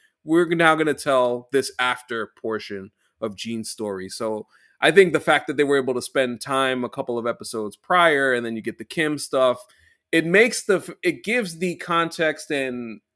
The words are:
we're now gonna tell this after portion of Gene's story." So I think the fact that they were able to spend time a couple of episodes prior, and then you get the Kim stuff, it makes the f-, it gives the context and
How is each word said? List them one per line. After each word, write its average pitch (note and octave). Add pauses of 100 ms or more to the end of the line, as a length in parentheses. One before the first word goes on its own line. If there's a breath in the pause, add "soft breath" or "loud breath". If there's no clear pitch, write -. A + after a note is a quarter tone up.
(240 soft breath)
we're E3
now E3
gonna D#3
tell B2
this C3
after B2 (100)
portion G#2 (300)
of A2
Gene's A2
story." F#2+
So A2 (340 soft breath)
I D3
think F3
the D3+
fact D3
that C#3+
they C#3+
were C#3
able C3
to A#2+
spend B2
time C3
a A#2
couple B2+
of A#2
episodes A2
prior, D3+
and A#2+
then A2+
you A2
get A2
the A2
Kim D3+
stuff, C3 (480 soft breath)
it E3
makes G#3
the F#3+
f-, - (140)
it D#3+
gives G3
the F3
context E3
and B2 (140)